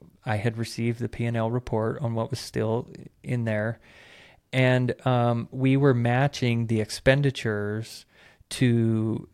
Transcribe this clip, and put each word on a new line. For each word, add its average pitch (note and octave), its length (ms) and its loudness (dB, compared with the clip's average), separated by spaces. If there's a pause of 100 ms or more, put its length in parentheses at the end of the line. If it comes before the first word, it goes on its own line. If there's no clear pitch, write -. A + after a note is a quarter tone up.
(260)
I G#2+ 120 -2
had A2 200 -2
received A#2 440 -4
the A2 80 -4
P A#2 160 -6
and A#2 120 -2
L A2+ 140 0
report A2+ 500 -4
on A#2 140 -4
what A2+ 160 -4
was B2 80 -6
still A2+ 500 -4 (320)
in B2 240 -4
there. A2 340 -2 (760)
And, B2+ 420 2 (100)
um, A#2+ 460 2
we C3 240 2
were C#3 180 6
matching A#2+ 760 2
the A2+ 120 0
expenditures A2 1300 0 (460)
to A2+ 840 2